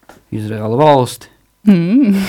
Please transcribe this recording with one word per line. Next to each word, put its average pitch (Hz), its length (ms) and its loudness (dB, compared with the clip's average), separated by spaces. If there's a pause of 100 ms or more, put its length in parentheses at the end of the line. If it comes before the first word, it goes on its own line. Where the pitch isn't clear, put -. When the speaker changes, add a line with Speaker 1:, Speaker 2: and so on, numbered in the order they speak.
(280)
Speaker 1:
Izraēla 107 500 -6
valsti, 139 500 0 (360)
Speaker 2:
Mm. 202 520 2 (120)